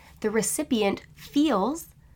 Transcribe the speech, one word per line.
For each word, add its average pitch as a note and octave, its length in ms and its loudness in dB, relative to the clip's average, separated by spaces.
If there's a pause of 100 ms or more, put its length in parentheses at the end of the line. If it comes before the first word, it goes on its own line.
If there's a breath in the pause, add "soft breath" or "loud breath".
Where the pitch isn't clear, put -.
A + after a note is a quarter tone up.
(220 loud breath)
the G#3+ 100 -2
recipient G#3+ 720 0 (100)
feels C#4+ 760 0 (260 soft breath)